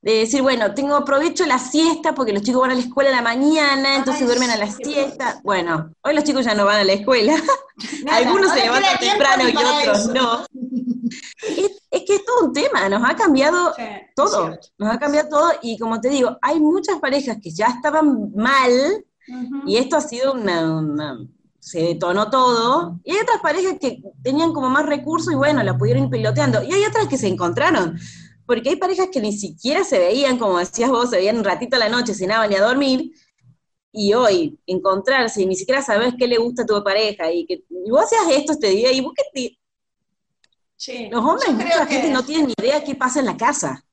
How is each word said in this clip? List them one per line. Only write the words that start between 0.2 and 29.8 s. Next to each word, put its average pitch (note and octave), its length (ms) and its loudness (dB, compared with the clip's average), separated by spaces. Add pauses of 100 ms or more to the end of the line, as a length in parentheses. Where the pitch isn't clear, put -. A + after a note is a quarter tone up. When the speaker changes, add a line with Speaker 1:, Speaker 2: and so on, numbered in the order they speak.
Speaker 1:
bueno, A#3+ 320 2
tengo, C#4+ 220 0
aprovecho C#4+ 500 2
la B3+ 140 2
siesta D#4+ 560 0
porque B3+ 160 -2
los G3+ 100 0
chicos B3 200 0
van C4 100 4
a B3+ 40 0
la B3+ 60 0
escuela C4+ 280 0
a C4 60 2
la A#3+ 60 2
mañana, C#4 760 2
entonces C4 240 -2
Speaker 2:
Ay, B3+ 60 2
Speaker 1:
duermen B3 220 2
a A#3 80 0
la G#3 100 -2
Speaker 2:
sí, G#3 160 -10
qué - 100 -8
Speaker 1:
siesta. C#4 320 -2
Speaker 2:
cosa. - 180 -6
Speaker 1:
Bueno, E3+ 500 -2 (100)
hoy D4 120 0
los D4+ 80 2
chicos C4 220 0
ya A3+ 80 2
no G#3 120 2
van G#3 140 4
a G3+ 60 2
la F#3+ 80 4
escuela. A3+ 420 2
<laughs> - 680 -4
Speaker 2:
Nada, D4+ 140 2
Speaker 1:
Algunos D4+ 280 4
Speaker 2:
no D#4 60 2
Speaker 1:
se - 20 2
Speaker 2:
les A#3+ 100 2
Speaker 1:
levantan F#4+ 320 2
Speaker 2:
queda - 20 -4
tiempo G4 260 2
Speaker 1:
temprano C4 180 4
Speaker 2:
ni B3 60 4
Speaker 1:
y - 40 0
Speaker 2:
para D4 260 2
Speaker 1:
otros G#3+ 200 2
Speaker 2:
eso. A#3 140 -2
Speaker 1:
no. B3 360 0
Speaker 2:
<laughs> - 60 -20 (880)
Speaker 1:
Es, G4 300 -2 (180)
es - 160 -2
que G4+ 120 2
es G4 80 -4
todo A#4+ 220 2
un B3 60 -2
tema, C#4+ 360 0
nos G3+ 200 0
ha E4 60 0
cambiado D#4+ 600 2
Speaker 2:
Sí, B3 60 -12
es G#3 320 -14
Speaker 1:
todo, B3 340 0
Speaker 2:
cierto. E3 200 -12 (100)
Speaker 1:
nos G#3+ 160 -2
ha B3 60 -4
cambiado D4 300 0
todo, D#4 220 2 (120)
y A3+ 160 -8
como A3+ 220 -4
te B3 80 0
digo, C4+ 320 0
hay D#4 180 0
muchas E4 400 0
parejas C4 420 -2
que E3+ 80 -14
ya F3+ 180 -2
estaban B3+ 680 0
mal, B3 360 2 (560)
Speaker 2:
Ujú. B3+ 380 -10
Speaker 1:
y F#3+ 120 0
esto C4 180 0
ha D4+ 60 2
sido C4+ 320 -2
una, F3+ 440 0
una, D3+ 400 -4 (420)
se - 220 -10
detonó F3 480 0
todo, B3 760 0
y D4+ 80 -6
hay G4+ 80 0
otras A#4 200 0
parejas F4 380 -2
que B3+ 240 -6 (180)
tenían D4+ 320 0
como C4 160 -2
más C#4+ 160 2
recursos D#4+ 460 -2
y D#4 40 0
bueno, C#4 280 2
la - 140 0
pudieron B3+ 260 2
ir C4 60 -2
piloteando, A3 520 0
y D4+ 120 -4
hay G4+ 100 4
otras G#4+ 240 0
que C4+ 100 -2
se A3+ 100 -2
encontraron, F3+ 680 0 (480)
porque A#3+ 240 0
hay F4 60 2
parejas F#4 360 0
que B3+ 100 -2
ni G#3 140 -2
siquiera A#3 500 -4